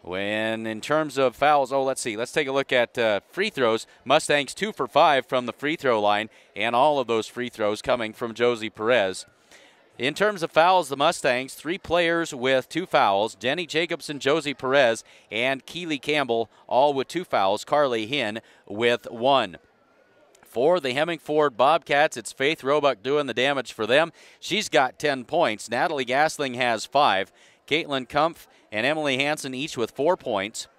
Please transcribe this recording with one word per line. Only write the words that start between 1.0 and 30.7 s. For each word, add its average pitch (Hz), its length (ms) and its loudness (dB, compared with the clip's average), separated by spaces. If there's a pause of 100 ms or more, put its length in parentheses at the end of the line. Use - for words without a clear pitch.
of 131 160 2
fouls, 143 380 2
oh, 139 100 0
let's 135 200 -2
see. 110 160 -6
Let's 120 160 -6
take 139 160 -2
a - 20 -4
look 135 220 0
at, 120 240 2
uh, 107 320 2
free 208 200 -4
throws. 113 380 0 (160)
Mustangs 143 500 0
two - 200 -6
for 135 120 -4
five 143 420 4
from 127 180 -2
the 113 80 -6
free 151 240 -4
throw 117 240 2
line, 104 280 2 (280)
and 117 180 -2
all 143 240 4
of 117 80 -4
those 113 200 0
free 123 200 -8
throws 107 340 -2
coming 120 300 -2
from 113 220 -8
Josie 113 360 0
Perez. 107 560 0 (720)
In 131 180 -4
terms 202 260 -2
of 165 100 -6
fouls, 170 380 4
the 135 80 -4
Mustangs, 135 560 0
three 175 240 -8
players 165 560 0
with 131 360 0
two 175 180 -6
fouls. 110 480 2
Denny 151 320 -4
Jacobson, 160 520 -4
Josie 143 360 0
Perez, 127 480 2 (260)
and 127 340 -2
Keely 160 360 -8
Campbell, 123 500 -2 (160)
all 139 300 2
with 131 120 -2
two 175 160 -6
fouls. 104 400 0
Carly 123 440 0
Hinn 113 320 -4 (280)
with 117 440 0
one. 117 460 0 (840)
For 165 360 0
the 131 160 -4
Hemingford 151 600 0
Bobcats, 147 640 2
it's 110 140 -12
Faith 143 320 -2
Roebuck 135 400 0
doing 143 240 0
the 117 60 -6
damage 127 400 -2
for 110 120 -4
them. 151 260 2 (280)
She's 190 300 -4
got 135 280 2
ten 139 260 -2
points. 135 460 -2
Natalie 139 360 -2
Gasling 135 500 0
has 120 300 -2
five. 107 460 2 (360)
Caitlin 143 400 -4
Kumpf 151 400 -2 (240)
and 110 160 0
Emily 147 320 0
Hansen 147 340 -4
each 135 240 -8
with 113 140 -2
four 170 260 0
points. 107 500 -6 (120)